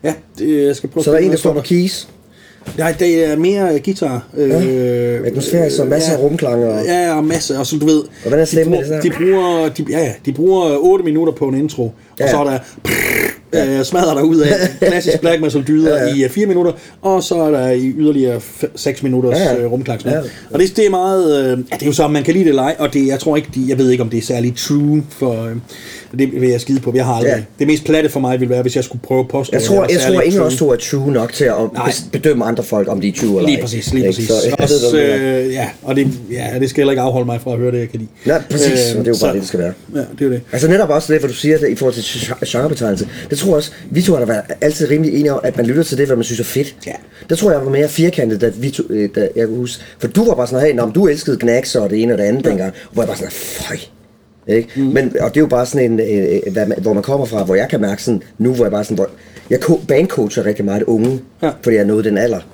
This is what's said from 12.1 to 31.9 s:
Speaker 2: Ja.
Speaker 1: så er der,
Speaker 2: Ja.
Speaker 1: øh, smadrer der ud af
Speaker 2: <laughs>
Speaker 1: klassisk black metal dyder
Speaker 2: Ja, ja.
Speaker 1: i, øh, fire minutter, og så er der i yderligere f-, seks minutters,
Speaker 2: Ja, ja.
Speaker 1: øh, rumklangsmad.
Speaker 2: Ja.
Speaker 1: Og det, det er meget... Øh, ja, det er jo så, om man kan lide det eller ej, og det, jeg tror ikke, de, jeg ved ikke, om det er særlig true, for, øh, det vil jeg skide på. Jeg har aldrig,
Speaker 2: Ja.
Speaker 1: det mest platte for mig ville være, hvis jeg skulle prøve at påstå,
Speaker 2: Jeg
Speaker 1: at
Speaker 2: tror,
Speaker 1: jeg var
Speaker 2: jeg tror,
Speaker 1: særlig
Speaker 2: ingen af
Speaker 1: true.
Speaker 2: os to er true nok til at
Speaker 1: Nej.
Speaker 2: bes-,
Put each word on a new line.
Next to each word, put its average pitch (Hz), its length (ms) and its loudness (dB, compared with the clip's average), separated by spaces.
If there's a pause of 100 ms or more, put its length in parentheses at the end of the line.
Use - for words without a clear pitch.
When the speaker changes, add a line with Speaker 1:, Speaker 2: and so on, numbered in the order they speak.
Speaker 2:
Ja. 139 120 2
Speaker 1:
så - 60 4
er 143 60 2
der, 135 160 0 (920)
Speaker 2:
Ja. 135 260 0
Speaker 1:
øh, 131 60 0
smadrer 175 300 0
der 139 60 0
ud 165 160 4
af 151 320 2 (120)
Speaker 2:
<laughs> 180 80 4
Speaker 1:
klassisk 175 300 0
black 165 220 2
metal 143 260 0
dyder 156 300 2
Speaker 2:
Ja, 131 100 0
ja. 143 80 -2
Speaker 1:
i, 135 80 2
øh, 127 60 0
fire 202 160 0
minutter, 175 260 2 (300)
og 190 220 0
så 180 120 -4
er 160 160 0
der 127 180 0
i 127 280 0
yderligere 139 400 0
f-, - 280 -8 (100)
seks - 280 -6
minutters, 127 340 0
Speaker 2:
Ja, 190 60 2 (100)
ja. 123 80 -2
Speaker 1:
øh, 117 100 -2
rumklangsmad. 127 420 -4
Speaker 2:
Ja. 156 60 -2 (320)
Speaker 1:
Og - 80 -2
det, 185 180 -2
det 214 80 2
er 202 40 2
meget... 185 540 0
Øh, 131 60 0
ja, 127 260 -4
det - 60 -12
er 139 40 -6
jo 147 60 2
så, 156 120 0
om 147 80 0
man 147 120 0
kan 165 100 0
lide 185 100 2
det 165 60 4
eller 135 140 2
ej, 160 160 0
og 151 140 -2
det, 139 140 2
jeg 135 120 0
tror 151 160 0
ikke, 151 200 -2
de, 131 120 -2
jeg 131 100 0
ved 131 120 4
ikke, 127 140 2
om 113 60 -2
det 117 80 -4
er 113 40 -2
særlig 120 360 -2
true, 147 520 0
for, 117 340 -4
øh, 113 120 -8 (640)
det 131 220 0
vil 127 80 4
jeg 120 120 2
skide 135 180 0
på. 127 160 -2
Jeg 127 100 2
har 123 80 0
aldrig, 120 180 2
Speaker 2:
Ja. 113 100 0 (180)
Speaker 1:
det 143 80 2
mest 151 160 2
platte 156 260 2
for 143 100 -2
mig 127 200 0
ville 123 140 0
være, 123 80 0
hvis 123 140 -2
jeg 127 80 0
skulle 123 180 -10
prøve 131 180 0
at 127 80 -2
påstå, 135 260 -4
Speaker 2:
Jeg 123 80 0
Speaker 1:
at 113 60 -2
Speaker 2:
tror, 196 80 4
Speaker 1:
jeg 196 60 4
var - 80 2
Speaker 2:
jeg 175 100 2
tror, - 120 2
Speaker 1:
særlig - 140 4
Speaker 2:
ingen 185 160 2
af - 20 2
Speaker 1:
true. 156 40 2
Speaker 2:
os 127 100 -2
to 143 140 2
er 120 40 4 (240)
true 139 140 0
nok 113 200 -2
til 147 120 0
at 113 80 2 (200)
Speaker 1:
Nej. 123 160 -2
Speaker 2:
bes-, - 220 -4